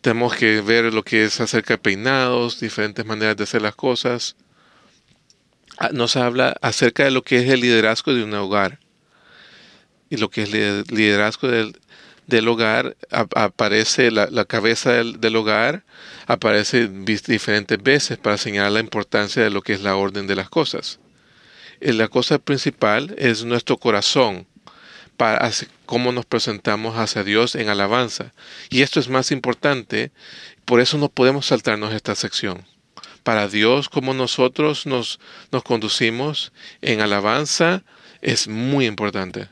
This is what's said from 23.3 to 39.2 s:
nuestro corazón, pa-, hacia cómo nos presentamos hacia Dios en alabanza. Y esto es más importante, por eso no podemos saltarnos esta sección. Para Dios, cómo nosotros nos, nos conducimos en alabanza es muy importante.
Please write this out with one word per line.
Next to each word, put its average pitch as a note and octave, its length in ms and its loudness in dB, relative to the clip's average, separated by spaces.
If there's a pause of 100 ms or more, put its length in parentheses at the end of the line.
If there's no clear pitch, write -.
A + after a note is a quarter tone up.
nuestro A#2+ 320 0
corazón, G#2 680 0 (720)
pa-, A2+ 180 2
hacia - 320 -2 (160)
cómo B2 280 0
nos B2 120 -4
presentamos A2 720 -4
hacia A2 280 -2
Dios A2 300 2
en A#2 140 -2
alabanza. G#2 640 -2 (380)
Y B2+ 100 2
esto C#3 200 2
es A#2+ 80 -4
más C3 240 0
importante, B2 800 -2 (520)
por A#2+ 160 4
eso B2+ 160 2
no C#3+ 140 0
podemos C3+ 360 2
saltarnos G#2+ 460 -2
esta G#2+ 220 -6
sección. F#2+ 500 -6 (580)
Para A2 260 0
Dios, A2+ 420 2
cómo C3 240 -2
nosotros C3 720 0
nos, B2+ 340 -4 (320)
nos B2+ 100 -2
conducimos A#2+ 880 -2 (280)
en G#2+ 220 0
alabanza C3 800 0 (400)
es - 260 -2
muy B2 380 0
importante. G2+ 640 -4